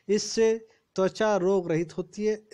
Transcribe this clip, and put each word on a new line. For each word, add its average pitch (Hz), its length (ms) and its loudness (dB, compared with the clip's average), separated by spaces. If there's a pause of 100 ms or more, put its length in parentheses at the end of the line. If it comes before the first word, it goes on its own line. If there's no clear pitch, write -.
इससे 220 600 0 (280)
त्वचा 196 420 0
रोग 180 340 0
रहित 165 260 -2
होती 190 280 -8
है। 214 280 -4